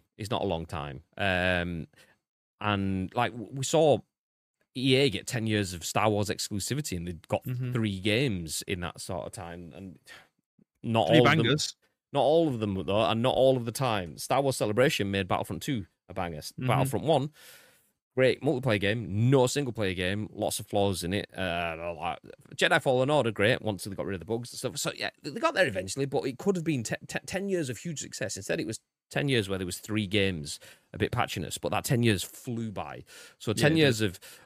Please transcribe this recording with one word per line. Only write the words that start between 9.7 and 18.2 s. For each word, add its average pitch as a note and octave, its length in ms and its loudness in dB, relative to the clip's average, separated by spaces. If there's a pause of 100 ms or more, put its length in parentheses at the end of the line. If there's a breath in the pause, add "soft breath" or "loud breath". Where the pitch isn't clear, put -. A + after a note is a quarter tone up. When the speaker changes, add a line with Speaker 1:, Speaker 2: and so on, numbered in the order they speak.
Speaker 1:
and F#2 240 -16 (840 loud breath)
not A2+ 260 2
Speaker 2:
Three G#2+ 120 10
Speaker 1:
all A#2+ 80 8
of D3+ 100 6
them, - 80 2
Speaker 2:
bangers. C#3+ 300 -2 (380)
Speaker 1:
not C#3 80 2
all D#3+ 260 4
of B2 120 -2
them G2 260 -2
though, G2 200 2
and A2 160 0
not B2+ 140 2
all C3 220 6
of A#2 80 -6
the A#2 60 -4
time. G#2+ 460 -4
Star C3 240 0
Wars C3+ 160 0
Celebration G#2+ 540 2
made G2 160 0
Battlefront F#2+ 340 -4
two A#2 240 -4 (240)
a F2+ 40 -16
banger. F2 260 -6
Speaker 2:
Mm-hmm. - 280 -8
Speaker 1:
Battlefront A#2 380 2
one, D3 260 2 (840 loud breath)
great B2+ 260 2